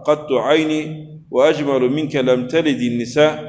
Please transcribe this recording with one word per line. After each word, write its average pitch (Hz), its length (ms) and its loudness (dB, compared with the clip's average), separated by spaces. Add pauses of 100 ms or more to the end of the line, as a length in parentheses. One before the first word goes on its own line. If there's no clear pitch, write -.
qattu 147 340 0
ayni, 156 680 -2 (240)
ve 131 180 4
ecmalu 139 400 0
minke 143 360 -2
lem 123 220 2
telidin 123 520 0
nisa. 151 500 0